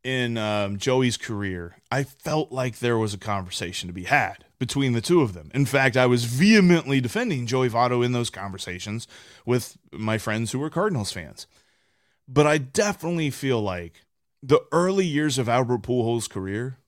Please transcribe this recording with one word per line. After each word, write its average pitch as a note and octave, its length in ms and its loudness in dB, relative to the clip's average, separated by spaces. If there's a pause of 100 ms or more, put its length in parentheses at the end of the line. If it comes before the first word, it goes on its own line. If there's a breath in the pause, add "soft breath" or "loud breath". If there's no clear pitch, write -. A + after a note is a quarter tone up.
in, B2 360 -2
um, G#2 400 -2
Joey's B2+ 400 2
career, F#2+ 580 -6 (160)
I C3 100 0
felt D3+ 480 -4
like B2+ 280 -4
there A#2+ 180 2
was A2 160 0
a G#2 60 -8
conversation F#2 680 -6
to F2 40 -12
be F2+ 120 -10
had A#2 400 0 (140)
between C3 360 0
the A#2 80 0
two F3 180 4
of A2 140 0
them. D#2+ 180 -16
In C3+ 140 2
fact, C3 300 2
I B2+ 100 6
was B2 180 4
vehemently E3 760 6
defending C3+ 460 -2
Joey B2+ 220 2
Votto A#2+ 360 2
in B2 80 0
those A#2+ 180 -2
conversations F#2+ 760 -10 (380 loud breath)
with A#2+ 320 -2 (160)
my A2 240 -2
friends A2 340 -4
who B2+ 100 -4
were D#3 100 -4
Cardinals E3 420 -2
fans. D#2 340 -14 (800)
But C#3+ 200 2
I D3+ 120 2
definitely E3 720 -2
feel B2+ 300 -2
like F2+ 420 -8 (400)
the C#3 300 4
early F#3 340 2
years D3 300 0
of B2+ 120 -2
Albert A#2+ 340 0
Pujols' A#2 480 -2
career G#2+ 580 -8